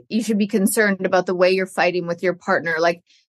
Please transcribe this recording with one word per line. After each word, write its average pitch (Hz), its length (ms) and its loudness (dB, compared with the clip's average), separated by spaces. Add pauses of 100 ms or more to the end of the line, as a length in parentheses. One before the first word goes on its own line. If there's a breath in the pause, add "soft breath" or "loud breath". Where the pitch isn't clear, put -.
you 220 120 -2
should 214 160 -2
be 208 80 0
concerned 196 640 0
about 185 180 2
the 190 80 -2
way 180 160 4
you're 190 160 0
fighting 180 400 -2
with 170 160 -6
your 180 140 -2
partner? 165 420 -2
Like, 170 240 0 (300 soft breath)